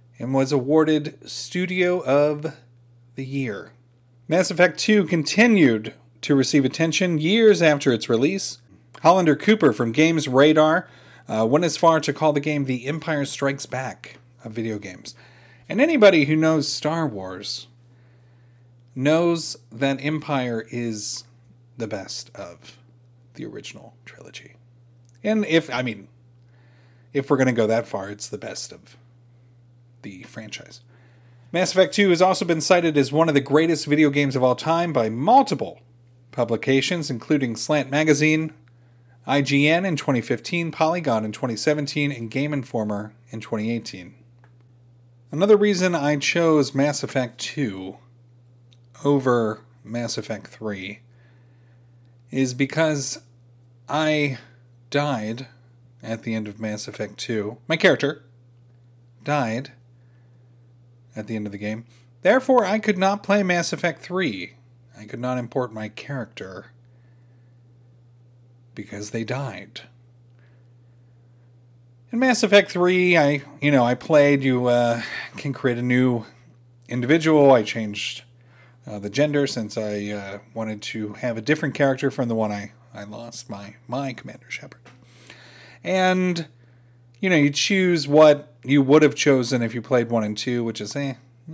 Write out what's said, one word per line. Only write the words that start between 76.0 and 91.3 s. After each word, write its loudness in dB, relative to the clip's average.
individual. 4
I 6
changed, -8
uh, -10
the -8
gender 0
since -6
I, -6
uh, -10
wanted -8
to -10
have -6
a -10
different -2
character 0
from -4
the -2
one -2
I, -10
I -14
lost, -16
my, -16
my -6
Commander -18
Shepard. -16
And, 0
you -2
know, 4
you 4
choose 0
what 6
you 4
would 6
have 4
chosen 2
if -4
you -6
played 0
one 0
and -4
two, -4
which -6
is, -10
eh, -6